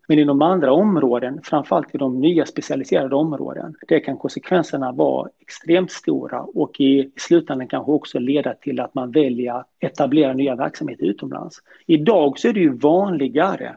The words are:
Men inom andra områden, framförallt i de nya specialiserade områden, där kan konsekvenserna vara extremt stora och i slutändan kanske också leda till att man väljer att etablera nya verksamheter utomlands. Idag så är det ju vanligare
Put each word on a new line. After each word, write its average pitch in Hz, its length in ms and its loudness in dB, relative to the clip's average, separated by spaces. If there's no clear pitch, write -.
Men 151 100 6
inom 143 240 4
andra 160 300 4
områden, 143 720 2
framförallt 156 500 -2
i - 40 -6
de 127 220 -2
nya 160 260 2
specialiserade 139 720 -2
områden, 156 580 -4
där 156 120 4
kan 135 160 -6
konsekvenserna 143 760 -2
vara 135 360 0
extremt 175 500 -2
stora 131 500 -6
och 170 400 -6
i 139 360 4
slutändan 147 520 0
kanske 135 240 -4
också 143 260 -4
leda 131 360 -2
till 127 260 -6
att 120 140 -8
man 127 160 -6
väljer 123 440 0
att 127 140 -10
etablera 143 520 2
nya 135 220 0
verksamheter 135 520 -6
utomlands. - 520 -8
Idag 156 520 2
så 233 100 0
är 240 40 2
det 202 80 0
ju 135 180 2
vanligare 151 1000 0